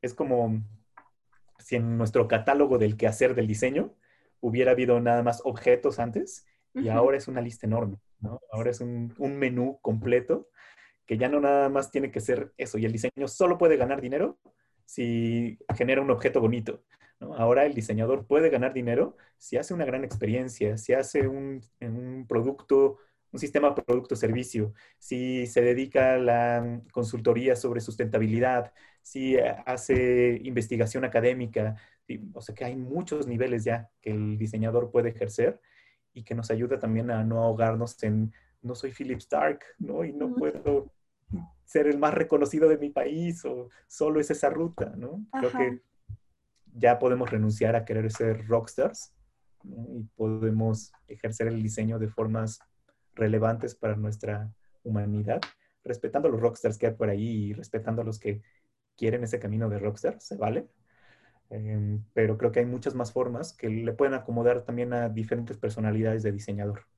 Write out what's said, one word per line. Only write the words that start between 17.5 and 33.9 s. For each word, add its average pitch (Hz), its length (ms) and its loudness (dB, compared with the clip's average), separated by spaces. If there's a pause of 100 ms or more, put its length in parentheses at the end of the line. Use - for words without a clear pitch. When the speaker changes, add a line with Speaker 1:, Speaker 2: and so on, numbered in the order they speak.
Speaker 1:
el 147 80 0
diseñador 110 520 0
puede 156 240 6
ganar 127 240 2
dinero 123 440 0 (200)
si - 200 -6
hace 143 160 -4
una 165 120 -2
gran 131 180 -4
experiencia, 113 720 -2
si 110 160 0
hace 135 340 0
un, 135 340 -6 (200)
un 123 460 -10
producto, 135 680 4 (340)
un 135 80 -10
sistema 143 360 2
producto-servicio, 120 1000 -2 (240)
si 127 500 -4
se 117 140 2
dedica 131 520 4
a 127 40 4
la 120 640 2 (100)
consultoría 120 640 2
sobre 120 260 -2
sustentabilidad, 113 920 0 (280)
si, 131 340 -2
eh, 123 200 4 (100)
hace 123 800 4
investigación 120 640 -2
académica, 113 680 0 (320)
y, 123 140 -10 (120)
o - 80 -14
sea 110 140 -16
que 127 100 -10
hay 123 100 -8
muchos 139 520 -6
niveles 120 360 -2
ya 117 260 -2 (120)